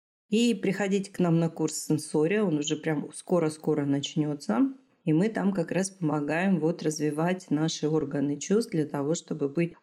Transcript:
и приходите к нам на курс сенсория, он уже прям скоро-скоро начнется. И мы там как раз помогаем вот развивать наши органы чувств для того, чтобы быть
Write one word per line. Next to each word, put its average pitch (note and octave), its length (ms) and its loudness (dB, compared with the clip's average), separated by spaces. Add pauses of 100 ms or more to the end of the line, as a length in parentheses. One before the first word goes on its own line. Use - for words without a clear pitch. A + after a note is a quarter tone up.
(300)
и A#3 240 2
приходите G3 580 -2
к - 80 -10
нам E3+ 200 4
на E3 100 2
курс D#3+ 360 -4
сенсория, D#3+ 580 0
он D#3 160 2
уже D3 160 -2
прям D3+ 380 -4
скоро-скоро D#3 720 0
начнется. D3 840 0 (400)
И D#3+ 60 4
мы F3+ 160 4
там G3 240 0
как E3+ 180 -2
раз F#3+ 180 0
помогаем D#3 720 0
вот E3 240 0
развивать D3+ 680 -2
наши D#3 380 0
органы C#3+ 500 0
чувств G#3+ 340 0
для D#3 140 0
того, D3 300 -2
чтобы D3+ 320 -6
быть E3+ 360 -2